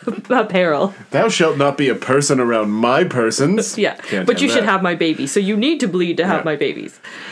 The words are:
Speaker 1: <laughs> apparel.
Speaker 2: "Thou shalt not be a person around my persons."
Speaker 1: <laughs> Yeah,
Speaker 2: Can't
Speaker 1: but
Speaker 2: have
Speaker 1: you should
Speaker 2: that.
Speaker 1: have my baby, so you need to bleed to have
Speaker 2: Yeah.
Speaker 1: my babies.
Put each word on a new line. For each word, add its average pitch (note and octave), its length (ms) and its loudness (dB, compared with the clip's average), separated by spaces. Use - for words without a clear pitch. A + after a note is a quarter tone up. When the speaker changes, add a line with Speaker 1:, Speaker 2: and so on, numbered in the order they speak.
Speaker 1:
<laughs> - 260 -6
apparel. F3+ 640 0
Speaker 2:
"Thou F#3 180 2
shalt D#3+ 300 2
not C#3 180 2
be C#3 140 2
a A2+ 40 2
person C#3 460 0
around A2+ 300 2
my A#2+ 340 2
persons." C#3 760 0
Speaker 1:
<laughs> G#3 60 0
Yeah, - 120 -2
Speaker 2:
Can't - 300 -6
Speaker 1:
but B3 100 2
Speaker 2:
have - 60 -2
Speaker 1:
you C#4+ 60 2
should B3 140 2
Speaker 2:
that. G#3 80 0
Speaker 1:
have F#3+ 120 2
my F3 120 0
baby, D#3+ 320 -2
so G#3 120 0
you G3+ 160 0
need C4+ 260 0
to A#3+ 80 0
bleed E3+ 280 -2
to E3+ 100 0
have E3+ 140 0
Speaker 2:
Yeah. - 40 -6
Speaker 1:
my D#3 120 -2
babies. - 420 -6